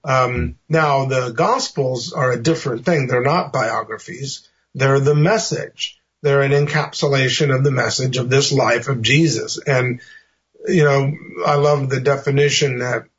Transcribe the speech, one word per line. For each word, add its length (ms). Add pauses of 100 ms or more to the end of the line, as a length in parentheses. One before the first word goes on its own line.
Um, 540 (100)
now, 380
the 240
Gospels 840
are 180
a 100
different 440
thing. 220
They're 140
not 320
biographies. 920 (280)
They're 240
the 160
message. 840 (240)
They're 180
an 100
encapsulation 1040
of 80
the 80
message 460
of 120
this 220
life 360
of 160
Jesus. 560
And, 420 (680)
you 160
know, 300 (320)
I 100
love 340
the 120
definition 760
that 260 (140)